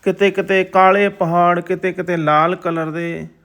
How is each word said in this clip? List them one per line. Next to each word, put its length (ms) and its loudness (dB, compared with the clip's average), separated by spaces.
ਕਿਤੇ 280 0
ਕਿਤੇ 340 -2
ਕਾਲੇ 440 4
ਪਹਾੜ, 520 0
ਕਿਤੇ 320 -4
ਕਿਤੇ 240 -6
ਲਾਲ 400 2
ਕਲਰ 340 -4
ਦੇ, 380 -8